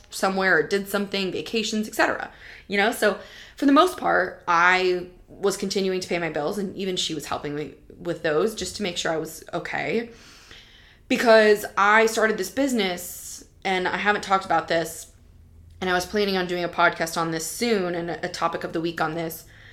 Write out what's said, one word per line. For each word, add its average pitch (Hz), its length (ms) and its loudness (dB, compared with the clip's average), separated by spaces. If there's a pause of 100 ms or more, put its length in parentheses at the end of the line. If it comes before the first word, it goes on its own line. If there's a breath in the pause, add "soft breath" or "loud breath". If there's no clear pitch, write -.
somewhere 190 480 2
or 151 60 4
did 196 260 -2
something, 196 420 -2
vacations, 214 560 -4
et - 60 -14
cetera. - 380 -2 (360 loud breath)
You 202 100 -2
know, 208 140 2
so 208 280 0 (360 loud breath)
for 277 120 0
the 285 40 6
most 349 260 6
part, 180 500 0
I 180 580 4 (220)
was 196 280 -2
continuing 190 440 -2
to 180 80 -8
pay 180 100 -2
my 165 120 -2
bills, 156 280 -4
and 196 180 -4
even 185 200 -4
she 165 180 -4
was 151 140 -8
helping 151 260 -6
me 151 220 -8 (240)
with 170 240 -6
those 170 320 2
just - 220 -8
to 208 40 -6
make 175 160 -4
sure 170 140 -4
I 160 60 -2
was 160 260 -8 (100)
okay. 165 560 -4 (1000 loud breath)
Because 220 560 6 (140)
I 214 300 6
started 220 320 0
this 185 100 -6
business, 220 960 -2 (200)
and 185 240 0
I 180 100 -2
haven't 202 260 0
talked 190 220 0
about 165 220 0
this, 165 380 -2 (760)
and 185 80 -2
I 180 40 2
was 180 120 0
planning 202 300 0
on 180 100 0
doing 175 200 -4
a 165 40 -4
podcast 170 460 2
on 165 160 0
this 160 160 -4
soon 196 480 0
and 170 140 -4
a 170 180 -6
topic 170 380 -4
of 170 80 -8
the 170 80 -2
week 165 180 -4
on 156 160 -2
this 165 300 -8 (280 loud breath)